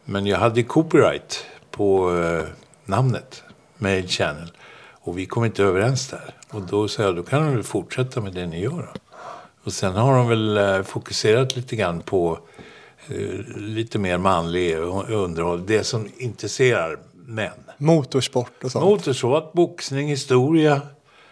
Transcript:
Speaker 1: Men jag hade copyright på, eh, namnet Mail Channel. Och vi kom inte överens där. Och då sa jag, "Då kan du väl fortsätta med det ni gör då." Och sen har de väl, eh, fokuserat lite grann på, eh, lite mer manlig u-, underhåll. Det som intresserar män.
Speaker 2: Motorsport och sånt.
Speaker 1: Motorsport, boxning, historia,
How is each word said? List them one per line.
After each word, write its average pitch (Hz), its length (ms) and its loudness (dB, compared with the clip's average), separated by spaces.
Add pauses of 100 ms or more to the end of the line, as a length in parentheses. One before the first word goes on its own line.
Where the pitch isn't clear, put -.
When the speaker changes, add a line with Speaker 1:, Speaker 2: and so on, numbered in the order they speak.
Speaker 1:
Men 98 220 -2
jag 98 120 4
hade 113 240 4
copyright 127 840 2 (260)
på, 95 480 2
eh, 85 260 0 (400)
namnet - 580 -2 (360)
Mail 95 300 0
Channel. 82 440 -2 (500)
Och 87 160 -8
vi 92 80 -4
kom 117 180 -2
inte 104 180 0
överens 101 460 2
där. - 260 -14 (160)
Och 107 120 -10
då 101 260 -2
sa 113 140 -4
jag, 95 140 2
"Då 87 60 -6
kan 151 240 0
du 143 80 0
väl 107 80 -2
fortsätta 127 580 -4
med 98 120 -6
det 90 140 -6
ni 82 140 -6
gör 139 340 -4
då." - 60 -14 (640)
Och 107 80 -8
sen 95 200 -2
har 127 240 4
de 123 120 4
väl, 110 300 2
eh, 98 240 2
fokuserat 120 720 0
lite 123 200 -8
grann 85 240 -2
på, 85 380 0 (680)
eh, 98 480 -8
lite 110 420 -6
mer 90 200 0
manlig 87 520 0
u-, 87 380 -2
underhåll. 87 580 -2
Det 104 180 2
som 110 240 -4 (100)
intresserar 107 800 0 (160)
män. 110 380 -8 (260)
Speaker 2:
Motorsport 139 840 0
och 127 80 -4
sånt. 120 120 0
Speaker 1:
Motorsport, 160 680 2
boxning, 160 560 -2
historia, 143 720 4 (520)